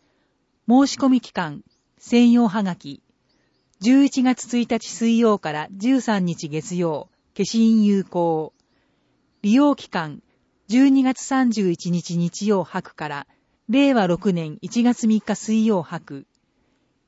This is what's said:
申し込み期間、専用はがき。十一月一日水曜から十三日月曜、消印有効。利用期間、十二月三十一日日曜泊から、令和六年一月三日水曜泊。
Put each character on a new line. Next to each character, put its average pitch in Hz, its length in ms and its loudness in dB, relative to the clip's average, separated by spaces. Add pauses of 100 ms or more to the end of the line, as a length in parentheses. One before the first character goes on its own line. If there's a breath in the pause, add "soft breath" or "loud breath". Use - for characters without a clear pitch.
(680)
申 262 160 6
し - 120 -6
込 269 120 0
み 254 100 4
期 - 120 -8
間、 160 320 -8 (340)
専 240 320 2
用 240 180 4
は 202 140 -4
が 185 140 -4
き。 - 260 -18 (800)
十 262 240 4
一 269 180 0
月 247 240 0 (140)
一 240 120 -4
日 226 160 -4
水 226 300 0
曜 220 220 2
か 156 120 -8
ら 151 200 -8
十 233 280 0
三 208 260 -2
日 170 220 -6
月 151 280 -8
曜、 165 340 -4 (240)
消 208 260 -2
印 226 260 4
有 202 180 2
効。 165 500 -4 (880)
利 208 100 0
用 277 240 4
期 - 140 -18
間、 156 320 -8 (460)
十 254 220 4
二 269 120 4
月 254 220 -2
三 262 260 0
十 202 220 -2
一 170 180 -6
日 170 280 -4
日 175 280 -4
曜 202 180 0
泊 - 300 -10
か 156 140 -10
ら、 143 200 -10 (400)
令 277 280 2
和 208 100 2
六 175 260 0
年 160 300 -6
一 233 220 -2
月 233 240 0
三 220 140 2
日 214 120 -6
水 220 320 -2
曜 208 160 0
泊。 151 460 -14 (800)